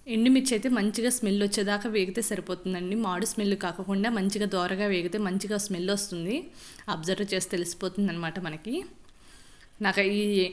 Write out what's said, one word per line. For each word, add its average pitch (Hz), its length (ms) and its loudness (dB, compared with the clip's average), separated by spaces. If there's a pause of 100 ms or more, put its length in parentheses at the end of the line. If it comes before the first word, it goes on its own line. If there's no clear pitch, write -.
ఎండుమిర్చి 254 460 6
అయితే 240 140 0
మంచిగా 226 420 2
స్మెల్ 202 320 2
వచ్చేదాకా 202 460 0
వేగితే 202 340 0
సరిపోతుందండి. 180 760 -2
మాడు 196 300 0
స్మెల్ 202 300 0
కాకుండా 196 540 -2
మంచిగా 202 360 0
దోరగా 190 400 0
వేగితే 180 320 0
మంచిగా 196 400 -2
స్మెల్ 185 320 -2
వస్తుంది. 202 600 -2 (380)
అబ్జర్వ్ 190 460 -2
చేస్తే 185 220 0
తెలిసిపోతుంది 180 560 -2
అనమాట 170 280 -4
మనకి. 185 440 -6 (1000)
నాకు 196 180 2
ఈ 202 400 4 (120)